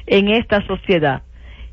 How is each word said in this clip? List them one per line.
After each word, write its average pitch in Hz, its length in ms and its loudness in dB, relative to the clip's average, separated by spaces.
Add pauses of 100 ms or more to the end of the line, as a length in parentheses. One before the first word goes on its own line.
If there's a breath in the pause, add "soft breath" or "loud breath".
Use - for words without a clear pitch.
en 196 220 2
esta 214 380 2
sociedad. 160 560 0 (500 soft breath)